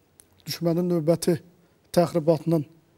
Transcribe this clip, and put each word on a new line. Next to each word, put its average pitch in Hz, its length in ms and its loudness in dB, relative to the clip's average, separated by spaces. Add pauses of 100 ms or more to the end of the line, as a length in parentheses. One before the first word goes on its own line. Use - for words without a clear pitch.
(440)
düşmənin 170 480 -2
növbəti 165 480 0 (520)
təxribatının, 165 720 0 (340)